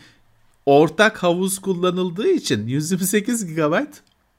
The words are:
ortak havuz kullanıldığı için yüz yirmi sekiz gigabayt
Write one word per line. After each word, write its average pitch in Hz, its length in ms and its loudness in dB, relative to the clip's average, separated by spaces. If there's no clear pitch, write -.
ortak 165 580 4
havuz 185 360 0
kullanıldığı 180 680 -2
için 131 400 -2
yüz 151 240 -4
yirmi 190 160 -2
sekiz 214 380 -2
gigabayt 165 560 -2